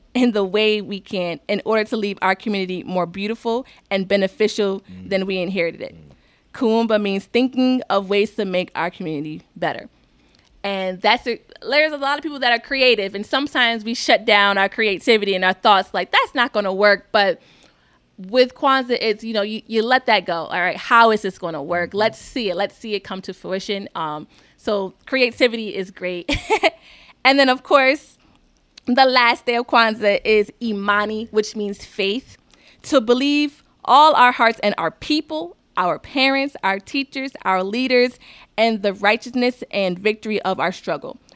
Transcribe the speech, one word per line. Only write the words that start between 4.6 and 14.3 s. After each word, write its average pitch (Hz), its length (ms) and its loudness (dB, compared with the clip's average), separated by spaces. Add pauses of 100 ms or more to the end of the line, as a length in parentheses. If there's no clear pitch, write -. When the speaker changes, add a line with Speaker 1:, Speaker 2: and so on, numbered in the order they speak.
Speaker 2:
Mm. 185 280 -18
Speaker 1:
than 190 180 -2
we 190 100 -4
inherited 175 440 -4
it." - 140 -12
Speaker 2:
Mm. 80 180 -20 (400)
Speaker 1:
Kuumba 226 460 0
means 196 260 -2
thinking 254 600 0
of 196 220 -2
ways 208 260 2
to 214 100 -4
make 185 280 -4
our 165 160 -4
community 160 540 -10 (120)
better. 165 340 -6 (760)
And 190 380 -6
that's 233 260 0
a, 233 120 -6 (300)
there's 302 240 2
a 294 40 -8
lot 277 200 -2
of 294 60 -12
people 294 160 -8
that 247 120 2
are 233 80 2
creative, 233 540 2
and 196 100 -6
sometimes 247 600 0
we 233 100 -6
shut 220 320 2
down 202 320 4